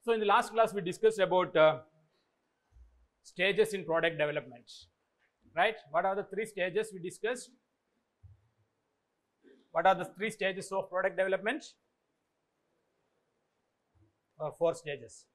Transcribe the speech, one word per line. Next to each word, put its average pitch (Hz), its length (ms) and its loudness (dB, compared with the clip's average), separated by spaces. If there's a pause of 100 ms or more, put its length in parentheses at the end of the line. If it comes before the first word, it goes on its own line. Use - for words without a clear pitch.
(160)
In 220 40 -2
the 214 60 0
last 226 280 4
class, 220 180 4
we 202 80 -4
discussed 185 380 0
about, 180 360 2
uh, 156 260 6 (1400)
stages 202 520 0
in 190 100 -8
product 165 320 0
development, 147 480 -4 (920)
right? 202 200 2 (160)
What 170 160 0
are 190 100 0
the 202 60 -4
three 196 240 -6
stages 190 440 -4
we 190 100 -14
discussed? 220 500 -8 (2250)
What 165 120 -2
are 190 100 6
the 185 120 -4
three 214 240 -6
stages 190 420 -6
of 190 160 -4
product 185 300 -2
development? 190 480 -2 (2750)
Or 151 200 -6
four 170 160 2
stages, 143 600 -12